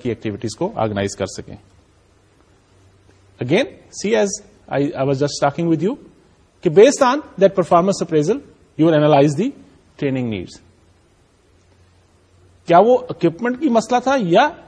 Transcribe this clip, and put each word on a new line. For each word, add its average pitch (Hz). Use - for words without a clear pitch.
کی 123
ایکٹیویٹیز 107
کو 185
آرگنائز 101
کر 98
سکیں. -
Again, 147
see 214
as 202
I, 143
I 131
was 139
just 143
talking 156
with 160
you 226
کہ 165
based 247
on 285
that 190
performance 185
appraisal 165
you 151
will 165
analyze 151
the 226
training 131
needs. 92
کیا 170
وہ 247
اکوپمنٹ 202
کی 302
مسئلہ 233
تھا 269
یا 208